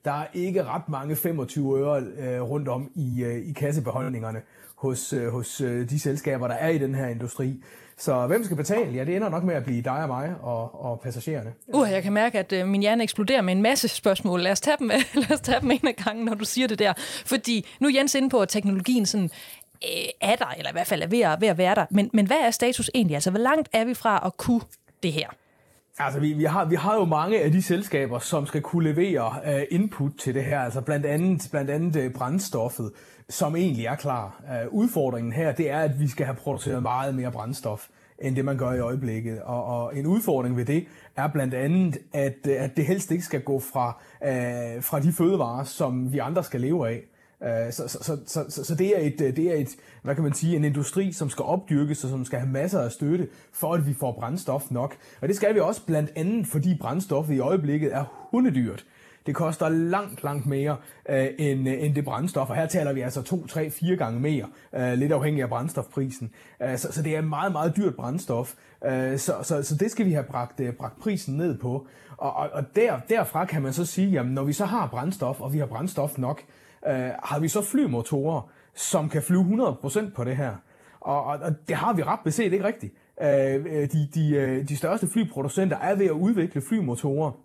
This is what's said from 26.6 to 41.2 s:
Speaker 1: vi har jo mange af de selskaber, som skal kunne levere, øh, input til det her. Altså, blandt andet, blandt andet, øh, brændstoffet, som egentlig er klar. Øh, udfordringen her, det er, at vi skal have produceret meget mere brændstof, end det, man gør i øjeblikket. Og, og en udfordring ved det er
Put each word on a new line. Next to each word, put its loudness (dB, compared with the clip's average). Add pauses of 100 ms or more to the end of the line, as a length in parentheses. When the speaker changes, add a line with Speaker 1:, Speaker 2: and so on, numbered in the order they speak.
Speaker 1:
vi 4
har 2
jo 4
mange 2
af 4
de 6
selskaber, 0
som -2
skal -4
kunne 2
levere, 2 (100)
øh, 0
input 0
til -2
det 0
her. 0
Altså, -2
blandt -2
andet, 2
blandt -2
andet, 0
øh, 0
brændstoffet, -2 (380)
som -2
egentlig 0
er -2
klar. -6
Øh, -4
udfordringen 2
her, 2
det 0
er, 0
at 0
vi 4
skal 0
have -4
produceret -4
meget 0
mere -2
brændstof, -6 (320)
end -2
det, 0
man 0
gør 0
i 0
øjeblikket. -2
Og, -4
og -4
en -4
udfordring 2
ved 0
det 0 (300)
er 0